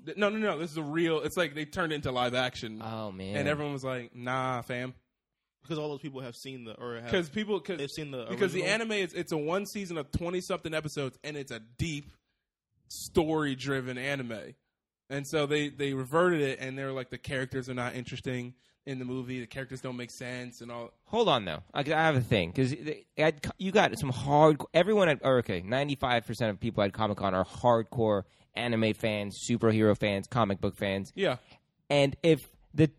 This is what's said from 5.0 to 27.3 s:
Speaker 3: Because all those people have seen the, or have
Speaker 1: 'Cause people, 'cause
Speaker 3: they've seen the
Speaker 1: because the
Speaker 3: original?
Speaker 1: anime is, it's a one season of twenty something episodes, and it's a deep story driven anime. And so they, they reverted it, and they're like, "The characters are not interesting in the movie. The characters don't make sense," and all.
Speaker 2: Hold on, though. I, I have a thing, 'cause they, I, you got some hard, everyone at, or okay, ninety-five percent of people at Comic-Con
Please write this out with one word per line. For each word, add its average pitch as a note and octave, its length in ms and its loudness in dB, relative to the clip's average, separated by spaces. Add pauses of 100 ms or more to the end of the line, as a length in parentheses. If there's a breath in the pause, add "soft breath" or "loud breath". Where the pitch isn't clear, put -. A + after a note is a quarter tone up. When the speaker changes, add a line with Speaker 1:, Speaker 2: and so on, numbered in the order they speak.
Speaker 3:
Because D#3 160 -6
all D3+ 100 -4
those D3 120 -8
people C3+ 200 -10
have A#2+ 140 -10
seen C3 300 -14
the, A2 140 -12
or A#2+ 220 -8
have A#2+ 80 -10
Speaker 1:
'Cause E3+ 180 0
people, G3+ 320 -2
'cause F3 200 -6
Speaker 3:
they've C#3+ 100 -6
seen D3+ 220 -10
the B2 180 -8
Speaker 1:
because F3+ 240 0
the F3+ 80 -2
Speaker 3:
original? G3+ 200 0 (100)
Speaker 1:
anime - 0 -
is, G3 240 -2
it's F3 160 -6
a E3 60 0
one E3+ 280 -2
season F#3+ 320 -8
of C#3+ 140 -8
twenty F3+ 300 -2
something E3+ 340 -6
episodes, D3 480 -6
and D3+ 120 -8
it's C#3 160 -10
a A#2 80 -8 (200)
deep D3+ 320 -6 (760)
story D#3 680 0
driven C3 420 -4
anime. B2 560 -6 (560)
And C#3 180 -6
so D3+ 180 0
they, D3 240 0
they C#3 240 -4
reverted D3+ 480 2
it, C3+ 180 0
and C3 180 -8
they're C3+ 140 -6
like, C3 180 -8
"The B2 80 -10
characters C3 520 -4
are B2+ 60 -6
not B2 200 -4
interesting B2 580 -6 (340)
in C3+ 120 -6
the B2+ 60 -6
movie. B2+ 340 -6
The A#2+ 80 -10
characters C3 340 -10
don't B2+ 160 -8
make A#2+ 140 -10
sense," B2 500 -10
and A#2+ 100 -14
all. A#2+ 200 -12 (140)
Speaker 2:
Hold A3 240 2
on, A#2+ 160 4
though. D#2+ 160 -4 (120)
I, - 80 0
I - 20 0 (220)
have D#3 100 4
a B2+ 60 4
thing, F#2+ 300 2
'cause C3 200 2
they, D3 340 -8 (120)
I, D#3 160 4 (260)
you F#3+ 120 -2
got F#3 280 4
some C#3+ 100 -2
hard, D3 520 6 (120)
everyone F#3 360 6
at, C#3 140 2
or C3 160 6
okay, G2 220 0
ninety-five B2+ 640 0
percent A2+ 260 0
of F#2+ 80 -6
people G#2+ 240 2
at G2+ 100 2
Comic-Con G2+ 420 0